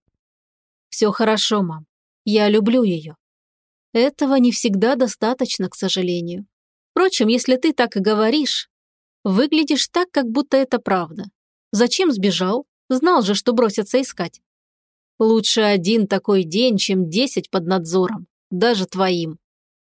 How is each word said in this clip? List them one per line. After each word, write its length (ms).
"Все 240
хорошо, 500
мам. 240
Я 240
люблю 340
ее". 320
"Этого 440
не 160
всегда 440
достаточно, 720
к 60
сожалению. 720
Впрочем, 380
если 280
ты 160
так 240
и 40
говоришь, 720
выглядишь 640
так, 220
как 160
будто 300
это 220
правда. 460
Зачем 380
сбежал? 560
Знал 340
же, 120
что 180
бросятся 480
искать". 400
"Лучше 420
один 460
такой 380
день, 340
чем 320
десять 400
под 160
надзором, 600
даже 360
твоим. 520